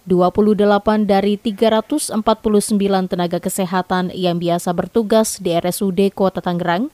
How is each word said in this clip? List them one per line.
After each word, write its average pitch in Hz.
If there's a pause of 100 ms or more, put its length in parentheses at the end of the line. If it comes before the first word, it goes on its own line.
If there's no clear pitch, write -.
Dua 180
puluh 208
delapan 208
dari 202
tiga 214
ratus 294
empat 220
puluh 208
sembilan 196
tenaga 175
kesehatan 185
yang 175
biasa 170
bertugas 202
di 175
R 170
S 180
U 196
D 196
Kota 190
Tangerang 175